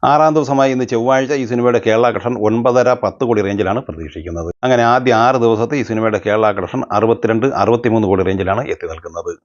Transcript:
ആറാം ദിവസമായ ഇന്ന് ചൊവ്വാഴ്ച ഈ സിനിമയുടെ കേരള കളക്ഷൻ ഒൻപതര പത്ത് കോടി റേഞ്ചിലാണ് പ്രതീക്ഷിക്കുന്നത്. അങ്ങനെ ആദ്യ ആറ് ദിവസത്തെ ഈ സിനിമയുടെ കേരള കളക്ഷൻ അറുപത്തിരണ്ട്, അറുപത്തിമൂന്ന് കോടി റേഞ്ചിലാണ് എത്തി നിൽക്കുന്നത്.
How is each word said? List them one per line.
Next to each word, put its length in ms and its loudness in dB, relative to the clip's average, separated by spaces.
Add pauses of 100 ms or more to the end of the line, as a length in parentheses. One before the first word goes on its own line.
ആറാം 320 4
ദിവസമായ 400 0
ഇന്ന് 160 -2
ചൊവ്വാഴ്ച 500 0
ഈ 80 -4
സിനിമയുടെ 340 2
കേരള 300 2
കളക്ഷൻ 200 -4 (120)
ഒൻപതര 440 2 (140)
പത്ത് 240 -4
കോടി 180 2
റേഞ്ചിലാണ് 400 -2
പ്രതീക്ഷിക്കുന്നത്. 640 -12 (160)
അങ്ങനെ 180 2 (100)
ആദ്യ 180 2 (140)
ആറ് 180 2
ദിവസത്തെ 380 2
ഈ 80 -2
സിനിമയുടെ 360 0
കേരള 320 2
കളക്ഷൻ 240 -6 (140)
അറുപത്തിരണ്ട്, 500 0 (160)
അറുപത്തിമൂന്ന് 480 0
കോടി 180 2
റേഞ്ചിലാണ് 360 -2 (100)
എത്തി 160 -10
നിൽക്കുന്നത്. 400 -12 (160)